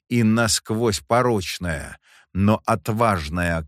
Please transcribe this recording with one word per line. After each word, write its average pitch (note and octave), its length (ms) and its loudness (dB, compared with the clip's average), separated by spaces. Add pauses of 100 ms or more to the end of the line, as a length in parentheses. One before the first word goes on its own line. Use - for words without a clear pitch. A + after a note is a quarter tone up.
и A#2+ 140 2
насквозь A2 760 0
порочная, F2+ 1000 -2 (340)
но G2+ 320 2
отважная F2 1040 0